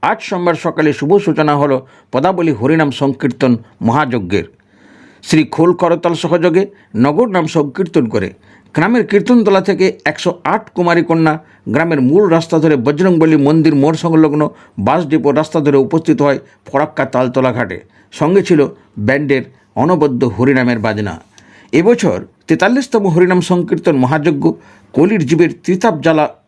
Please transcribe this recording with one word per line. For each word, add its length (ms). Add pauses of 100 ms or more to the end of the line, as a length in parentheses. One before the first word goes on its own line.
আজ 200
সোমবার 320
সকালে 400
শুভ 240
সূচনা 400
হলো 300 (240)
পদাবলী 400
হরিনাম 400
সংকীর্তন 680 (240)
মহাযজ্ঞের। 640 (800)
শ্রী 200
খোল 300
করতাল 400
সহযোগে 540 (280)
নগর 320
নাম 200
সংকীর্তন 600
করে 260 (400)
গ্রামের 340
কীর্তনতলা 540
থেকে 440
একশো 380
আট 260
কুমারী 340
কন্যা 360 (300)
গ্রামের 320
মূল 280
রাস্তা 300
ধরে 160
বজরংবলী 600
মন্দির 400
মোড় 220
সংলগ্ন 520 (300)
বাস 260
ডিপো 260
রাস্তা 280
ধরে 180
উপস্থিত 440
হয় 180 (260)
ফরাক্কা 400
তালতলা 480
ঘাটে। 300 (280)
সঙ্গে 320
ছিল 240 (320)
ব্যান্ডের 440 (320)
অনবদ্য 500
হরিনামের 540
বাজনা। 420 (500)
এবছর 540 (220)
তেতাল্লিশতম 600
হরিনাম 340
সংকীর্তন 540
মহাযজ্ঞ 580 (400)
কলির 320
জীবের 240 (140)
ত্রিতাপ 360
জ্বালা 360 (120)